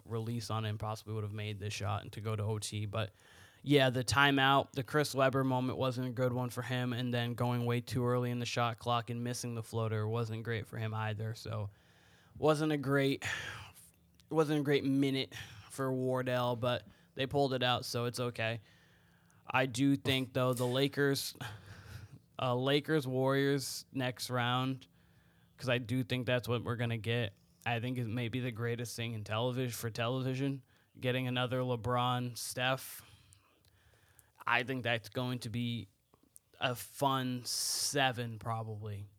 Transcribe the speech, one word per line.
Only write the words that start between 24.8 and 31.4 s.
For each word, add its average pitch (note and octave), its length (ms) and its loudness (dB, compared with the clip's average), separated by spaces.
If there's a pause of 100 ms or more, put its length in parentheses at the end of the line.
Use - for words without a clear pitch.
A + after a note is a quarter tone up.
'cause B2 140 -2
I B2 80 4
do B2+ 260 0
think B2+ 220 -2
that's B2 200 0
what A#2 180 0
we're A#2 120 -2
gonna A#2 220 0
get. A#2 340 -2 (320)
I A#2 160 0
think B2+ 160 -2
it B2 120 -2
may A#2 200 -2
be B2 120 -2
the B2 120 -2
greatest A#2 420 -4
thing A#2 200 -4
in G#2+ 100 -6
televis-, A#2+ 480 0
for A#2 160 -6
television, C3 720 -2 (400)
getting B2+ 280 0
another B2+ 320 0